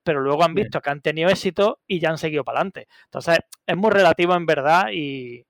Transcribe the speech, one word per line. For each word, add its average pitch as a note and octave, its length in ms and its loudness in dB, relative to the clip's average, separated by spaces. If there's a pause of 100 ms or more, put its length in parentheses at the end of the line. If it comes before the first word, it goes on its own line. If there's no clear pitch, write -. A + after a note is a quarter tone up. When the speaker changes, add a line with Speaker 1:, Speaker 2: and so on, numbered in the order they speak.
Speaker 1:
pero D3+ 160 0
luego C#3+ 240 2
han E3 100 2
Speaker 2:
Sí. F#3 80 0
Speaker 1:
visto - 180 -6
que C#3+ 120 -4
han C#3+ 100 -8
tenido D#3+ 300 0
éxito G3+ 560 0
y F#3 120 -4
ya D#3+ 120 0
han D3+ 80 -6
seguido D3+ 240 -4
pa'lante. D3 440 -6 (180)
Entonces, E3 340 -2 (260)
es F3 100 -2
muy G3+ 140 2
relativo F3+ 460 4
en F3 100 -2
verdad D#3+ 480 2
y, C3+ 560 -8